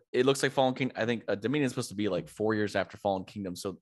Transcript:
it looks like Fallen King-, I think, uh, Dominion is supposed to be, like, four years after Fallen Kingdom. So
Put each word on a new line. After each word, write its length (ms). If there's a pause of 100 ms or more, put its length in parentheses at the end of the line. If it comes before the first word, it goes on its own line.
(120)
it 120
looks 180
like 100
Fallen 220
King-, 220
I 80
think, 240
uh, 60
Dominion 320
is 60
supposed 180
to 40
be, 140
like, 220
four 240
years 200
after 220
Fallen 300
Kingdom. 300
So 260